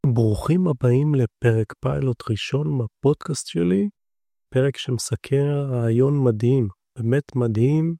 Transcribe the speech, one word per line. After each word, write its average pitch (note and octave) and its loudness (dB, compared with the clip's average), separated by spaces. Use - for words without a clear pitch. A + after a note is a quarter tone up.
ברוכים B2 2
הבאים C#3 2
לפרק A2+ 0
פיילוט C3+ -4
ראשון C#3 -2
בפודקאסט - -4
שלי, F#3 0
פרק C3+ 0
שמסקר C#3 -4
רעיון B2 2
מדהים, A#2+ 2
באמת A#2+ -2
מדהים B2+ 0